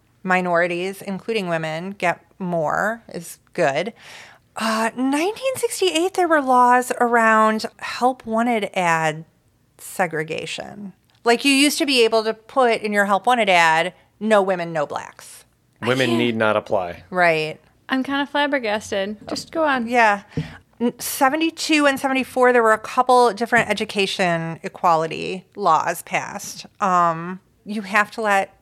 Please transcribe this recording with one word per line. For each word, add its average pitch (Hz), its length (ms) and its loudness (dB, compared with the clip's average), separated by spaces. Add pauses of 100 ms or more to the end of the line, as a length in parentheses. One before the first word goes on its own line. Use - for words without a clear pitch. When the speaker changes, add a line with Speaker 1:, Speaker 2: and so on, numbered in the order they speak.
(240)
Speaker 1:
minorities, 180 760 0
including 196 480 -6
women, 160 440 -4
get 175 300 -4 (180)
more 175 640 -2 (120)
is - 240 -14 (160)
good. 165 400 -2 (640)
Uh, 220 400 -2
nineteen 381 600 -2
sixty-eight, 370 580 -2
there 359 140 2
were 311 140 2
laws 247 580 4
around 220 640 4 (140)
help - 480 -4
wanted 226 480 0
ad 160 500 0 (540)
segregation. 165 1120 -8 (320)
Like, 233 200 2
you 277 80 4
used 277 260 4
to 320 80 0
be 254 180 4
able 220 200 2
to 220 100 -2
put 233 480 0
in 208 100 -2
your 202 140 4
help 196 200 2
wanted 240 220 2
ad, 170 460 4 (260)
"No 208 220 4
women, 175 300 -2
no 151 140 -2
blacks." - 580 -14 (360)
Speaker 2:
Women 127 280 0
Speaker 3:
can't 117 100 2
Speaker 2:
need 120 180 0
not 107 200 2
apply. 92 540 -4
Speaker 1:
Right. 160 500 0 (280)
Speaker 3:
I'm 262 140 -2
kinda 277 240 -4
flabbergasted. 214 880 -4 (120)
Just - 240 -10
go 320 120 -2
on. 254 240 -2
Speaker 1:
Yeah. 220 340 2 (580)
N-, 240 180 -2
seventy-two 302 880 0
and 269 120 2
seventy-four, 254 540 0
there 240 100 4
were 220 100 6
a 214 60 2
couple 247 540 2
different 226 380 0
education 185 920 -2
equality 165 920 -2
laws 170 480 0
passed. - 640 -8 (160)
Um, 175 580 0 (240)
you 208 180 -8
have 208 300 0
to - 80 -10
let 196 420 0